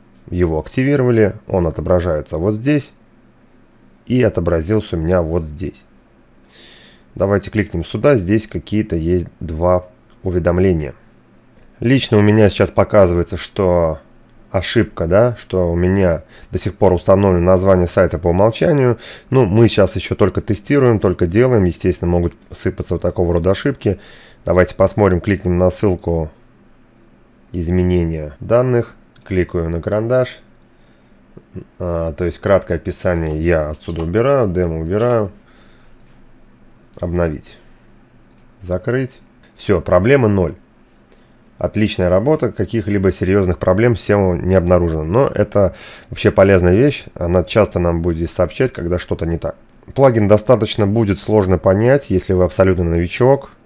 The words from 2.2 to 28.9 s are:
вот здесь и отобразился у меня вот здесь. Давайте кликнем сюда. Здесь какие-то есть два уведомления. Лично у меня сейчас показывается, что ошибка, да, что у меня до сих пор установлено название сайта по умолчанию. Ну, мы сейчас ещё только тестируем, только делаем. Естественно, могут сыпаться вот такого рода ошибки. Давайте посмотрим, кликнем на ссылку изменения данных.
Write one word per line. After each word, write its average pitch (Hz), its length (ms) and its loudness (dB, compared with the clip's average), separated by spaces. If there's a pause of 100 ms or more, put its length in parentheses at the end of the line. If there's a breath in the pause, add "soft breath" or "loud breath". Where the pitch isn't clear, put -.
вот 95 160 -2
здесь 135 400 -4 (1120)
и 123 180 0
отобразился 87 720 -2
у 82 40 -2
меня 87 220 0
вот 82 220 -4
здесь. 76 400 -12 (1300 loud breath)
Давайте 98 380 -2
кликнем 90 320 -4
сюда. 139 320 0
Здесь 104 320 -2
какие-то 104 480 -6
есть 85 320 -2 (140)
два 87 480 -2 (340)
уведомления. 87 720 0 (880)
Лично 120 360 2
у 104 40 6
меня 104 280 6
сейчас 95 220 0
показывается, 92 640 2
что 87 640 -2 (500)
ошибка, 90 580 -2
да, 113 300 2
что 90 320 -4
у 85 60 -2
меня 90 480 0 (260 loud breath)
до - 80 -8
сих 92 180 -6
пор 95 180 2
установлено 95 500 2
название 92 440 2
сайта 85 300 0
по 85 120 -2
умолчанию. 120 680 0 (320 loud breath)
Ну, - 160 4
мы 107 220 4
сейчас 95 300 0
ещё - 180 -6
только 101 240 0
тестируем, 120 640 0
только 92 260 0
делаем. 110 380 2
Естественно, 87 440 -2
могут 87 240 0 (240)
сыпаться - 360 -6
вот 82 80 -6
такого 87 320 -2
рода 87 180 0
ошибки. 104 480 -2 (460 loud breath)
Давайте 90 280 2
посмотрим, 95 460 2
кликнем 90 380 -2
на 90 120 4
ссылку 85 600 -2 (1200)
изменения 85 880 -2
данных. 120 560 0 (300)